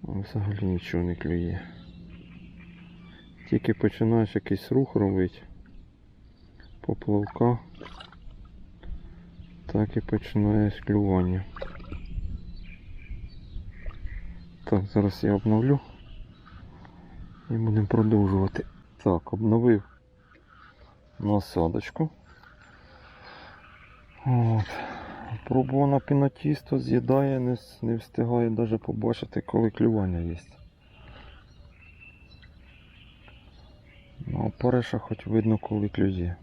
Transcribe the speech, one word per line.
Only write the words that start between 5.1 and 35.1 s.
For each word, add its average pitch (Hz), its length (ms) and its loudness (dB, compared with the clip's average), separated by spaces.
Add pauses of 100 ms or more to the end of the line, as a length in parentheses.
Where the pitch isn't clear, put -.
поплавка, 104 800 0 (2000)
так 107 320 0
і 110 40 -2
починає 104 720 2 (160)
клювання. 95 580 2 (3250)
Так, 98 220 0
зараз 101 380 2
я 107 100 4
обновлю 113 460 4 (1700)
і - 40 -2
будемо 110 340 2
продовжувати. 101 800 4 (380)
Так, 87 300 2
обновив 113 500 4 (1400)
насадочку. 101 920 0 (2250)
От. 117 400 4 (840)
Пробувана 135 520 2
пінатісто, 139 800 0
з'їдає, 127 600 2
не 123 140 0
с-, - 320 -8
не 117 100 0
встигає 117 540 0
навіть 113 320 0
побачити, 113 600 -2
коли 110 300 2
клювання 104 480 2
є. 85 180 -4 (4000)
Ну, - 300 -2
а - 60 -8
париша 123 360 2
хоч - 280 -8